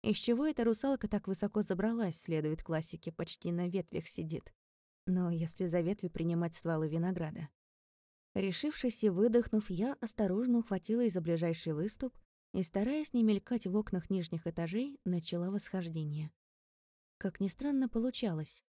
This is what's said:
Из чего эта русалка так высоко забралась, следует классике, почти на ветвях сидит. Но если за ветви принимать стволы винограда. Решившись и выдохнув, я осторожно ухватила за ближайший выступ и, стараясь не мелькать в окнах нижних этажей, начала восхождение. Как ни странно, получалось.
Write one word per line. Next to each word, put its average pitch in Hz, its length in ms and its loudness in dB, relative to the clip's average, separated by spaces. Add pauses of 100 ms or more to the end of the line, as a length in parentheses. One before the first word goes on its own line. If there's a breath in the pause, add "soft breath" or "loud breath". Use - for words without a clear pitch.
Из 208 140 2
чего 240 300 2
эта 269 180 2
русалка 233 440 2
так 202 200 -2
высоко 202 320 0
забралась, 202 580 0
следует 156 440 -2
классике, 160 500 -4
почти - 400 -6
на 175 160 0
ветвях 170 400 -4
сидит. - 440 -6 (540)
Но 180 240 2
если 170 360 -2
за 175 140 2
ветви 180 280 0
принимать 170 460 0
стволы 160 340 0
винограда. 165 600 -2 (840)
Решившись 220 720 0
и 208 60 8
выдохнув, 214 580 4
я 202 320 0
осторожно 226 580 2
ухватила 226 480 0
за 180 140 2
ближайший 165 540 0
выступ 220 420 -4 (380)
и, 190 80 0
стараясь 262 500 -2
не 240 100 4
мелькать 214 440 2
в 185 100 0
окнах 196 320 -2
нижних 170 380 -2
этажей, 185 580 -4
начала 175 460 -2
восхождение. 160 840 -4 (840)
Как - 220 -4
ни 196 80 0
странно, 262 420 0
получалось. 226 840 -2